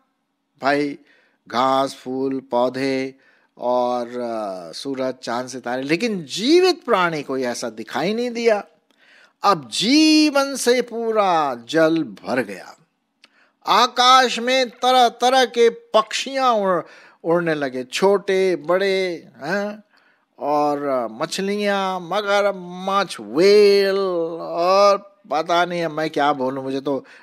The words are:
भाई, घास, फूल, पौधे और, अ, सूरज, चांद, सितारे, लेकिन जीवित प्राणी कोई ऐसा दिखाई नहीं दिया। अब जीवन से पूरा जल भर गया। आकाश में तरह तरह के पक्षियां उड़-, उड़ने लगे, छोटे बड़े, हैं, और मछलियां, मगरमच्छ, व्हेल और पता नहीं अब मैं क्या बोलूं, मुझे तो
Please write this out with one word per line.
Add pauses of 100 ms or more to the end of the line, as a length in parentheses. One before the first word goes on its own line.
(640)
भाई, (500)
घास,
फूल, (100)
पौधे (440)
और,
अ,
सूरज,
चांद,
सितारे,
लेकिन
जीवित
प्राणी
कोई
ऐसा
दिखाई
नहीं
दिया। (800)
अब
जीवन
से
पूरा (140)
जल
भर
गया। (920)
आकाश
में
तरह
तरह
के
पक्षियां
उड़-, (400)
उड़ने
लगे,
छोटे
बड़े,
हैं, (540)
और
मछलियां,
मगरमच्छ,
व्हेल (420)
और (100)
पता
नहीं
अब
मैं
क्या
बोलूं,
मुझे
तो (180)